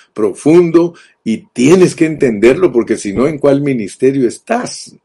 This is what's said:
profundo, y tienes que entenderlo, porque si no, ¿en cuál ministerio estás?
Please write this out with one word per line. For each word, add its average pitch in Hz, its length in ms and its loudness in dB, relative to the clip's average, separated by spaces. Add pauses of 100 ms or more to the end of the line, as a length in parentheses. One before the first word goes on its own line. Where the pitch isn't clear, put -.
(140)
profundo, 165 800 2 (300)
y 113 300 -6
tienes 156 420 2
que 165 100 0
entenderlo, 123 680 0
porque 110 240 -2
si 101 160 -8
no, 120 140 -2
¿en 156 100 -6
cuál 143 240 0
ministerio 131 680 -2
estás? - 640 -8 (120)